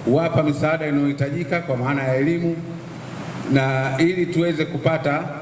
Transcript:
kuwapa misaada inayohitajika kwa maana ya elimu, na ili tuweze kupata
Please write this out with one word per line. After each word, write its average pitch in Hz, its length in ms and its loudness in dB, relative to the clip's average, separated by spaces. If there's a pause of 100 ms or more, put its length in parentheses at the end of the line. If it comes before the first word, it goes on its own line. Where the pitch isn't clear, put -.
kuwapa 156 380 2
misaada 151 440 0
inayohitajika 143 720 0
kwa 139 160 -2
maana 135 260 -2
ya 131 140 0
elimu, 165 400 0 (960)
na 131 460 2
ili 175 280 4
tuweze 165 380 2
kupata 160 580 0 (200)